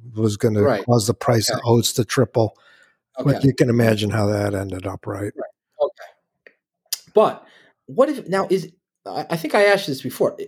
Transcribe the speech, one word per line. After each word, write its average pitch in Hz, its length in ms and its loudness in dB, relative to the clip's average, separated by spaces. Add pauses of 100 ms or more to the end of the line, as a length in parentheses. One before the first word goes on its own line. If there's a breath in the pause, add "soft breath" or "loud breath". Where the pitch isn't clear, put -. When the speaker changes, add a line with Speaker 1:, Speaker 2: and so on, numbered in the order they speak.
(140)
Speaker 1:
was 107 220 0
gonna 107 260 2
Speaker 2:
Right. 110 220 2
Speaker 1:
cause 120 220 4
the 113 80 2
price 117 340 0
of 110 80 -2
Speaker 2:
Okay. - 100 -8
Speaker 1:
oats 117 280 4
to 120 100 0
triple. - 540 0 (580 soft breath)
But 135 200 2
Speaker 2:
Okay. 139 120 2
Speaker 1:
you 127 60 2
can 123 160 -4
imagine 110 400 2
how 107 160 0
that 101 280 -2
ended 95 320 -6
up, 92 200 -12
right? 104 280 -8
Speaker 2:
Right. - 460 -14
Okay. - 720 -10 (600)
But 175 300 2 (420 soft breath)
what 220 240 2
if, 254 180 -8
now 190 220 -2
is, 170 200 -2 (360)
I, 98 240 -8
I 170 60 -2
think 208 180 -4
I 208 100 4
asked 202 240 2
you 135 60 -4
this - 80 -10
before. 131 340 -2 (120)